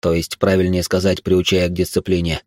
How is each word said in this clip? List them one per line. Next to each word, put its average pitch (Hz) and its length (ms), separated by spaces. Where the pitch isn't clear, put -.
то 85 120
есть, 85 240
правильнее 92 460
сказать, 92 400
приучая 90 460
к 90 40
дисциплине 87 720